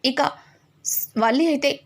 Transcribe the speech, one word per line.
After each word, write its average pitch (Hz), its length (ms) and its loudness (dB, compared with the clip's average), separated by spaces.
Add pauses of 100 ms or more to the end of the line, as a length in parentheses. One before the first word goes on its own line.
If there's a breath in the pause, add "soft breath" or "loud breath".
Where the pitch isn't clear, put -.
ఇక 269 260 0 (540 loud breath)
స్-, - 340 -6
వల్లి 240 280 2
అయితే 294 380 0